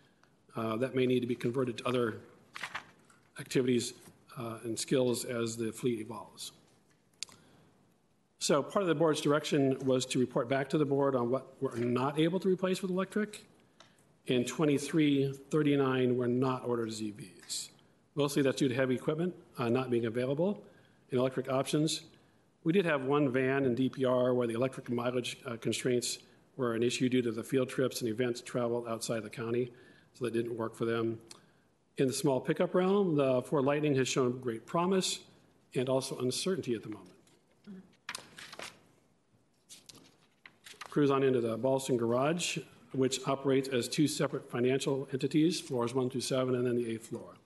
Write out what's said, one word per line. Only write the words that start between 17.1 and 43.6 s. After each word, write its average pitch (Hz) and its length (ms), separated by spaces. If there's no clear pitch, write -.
Vs. - 580
Mostly 143 260
that's 131 160
due 147 100
to 120 80
heavy 131 200
equipment, 160 380
uh, 117 120
not 127 200
being 117 160
available 139 580
in 131 80
electric 131 320
options. 147 520
We 165 80
did 185 140
have 147 200
one 143 260
van 135 340
in 123 80
D 127 160
P 135 160
R 127 280
where 123 140
the 113 60
electric 131 360
mileage, 120 560
uh, 117 120
constraints 120 640
were 117 180
an 113 100
issue 123 260
due 127 120
to 117 100
the 110 120
field 127 260
trips 127 320
and 120 80
events 120 320
traveled 120 460
outside 113 360
the 107 60
county, 120 420
so 127 120
that 110 80
didn't 117 220
work 110 200
for 117 100
them. 113 340
In 139 100
the 123 60
small 131 260
pickup 170 360
realm, 185 400
the 131 280
Ford 139 220
Lightning 147 300
has 131 120
shown 127 320
great 113 260
promise 180 540
and 127 160
also 131 300
uncertainty 127 560
at 104 80
the 113 60
moment. 95 200
Cruise 143 220
on 139 120
into 131 180
the 113 160
Ballston 131 400
Garage, 135 600
which 131 340
operates 135 400